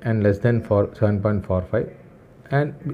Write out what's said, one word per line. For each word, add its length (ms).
and 220
less 140
than 260
for 300
seven 280
point 240
four 240
five, 240
and 240